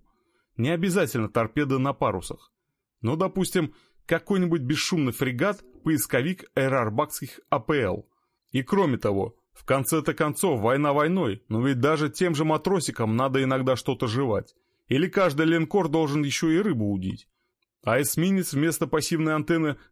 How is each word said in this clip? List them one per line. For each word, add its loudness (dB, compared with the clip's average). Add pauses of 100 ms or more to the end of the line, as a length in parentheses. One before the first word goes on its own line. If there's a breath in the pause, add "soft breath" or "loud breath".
(560)
Не 0
обязательно 0
торпеды 0
на 0
парусах. -4 (480)
Но, 0
допустим, -2 (320 soft breath)
какой-нибудь 0
бесшумный 0
фрегат – -2 (200)
поисковик 0
аэроарбатских -2 (100)
А 0
П 0
Л. -2 (440)
И 0
кроме 2
того, 0 (160)
в -20
конце-то 0
концов, -2
война 2
войной, 0
но 0
ведь 2
даже 2
тем 0
же 0
матросикам 0
надо 0
иногда 0
что-то -4
жевать. -2 (360)
Или 2
каждый 2
линкор 2
должен 0
ещё 0
и 2
рыбу 0
удить. -6 (560)
А 2
эсминец 0
вместо 0
пассивной 0
антенны 0 (140 loud breath)